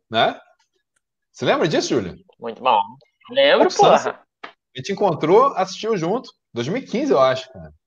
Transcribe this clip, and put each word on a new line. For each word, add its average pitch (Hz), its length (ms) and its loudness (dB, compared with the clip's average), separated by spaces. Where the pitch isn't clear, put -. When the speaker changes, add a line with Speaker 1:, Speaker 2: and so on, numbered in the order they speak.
Speaker 1:
né? 131 280 0
Você - 140 -10
lembra 196 220 0
disso, 269 220 -2
Júlio? 98 280 -4
Speaker 2:
Muito 117 220 -12
bom. 120 180 2
Lembro, 277 360 4
Speaker 1:
Opção, 381 240 4
Speaker 2:
porra. 135 280 0
Speaker 1:
a - 60 -18
gente 135 140 -8
encontrou, 196 640 2
assistiu 208 400 -4
junto, 190 340 -4
dois 117 140 -6
mil 185 100 -4
e 269 80 -8
quinze, 269 280 -4
eu 147 80 4
acho, 131 320 0
cara. 85 180 -20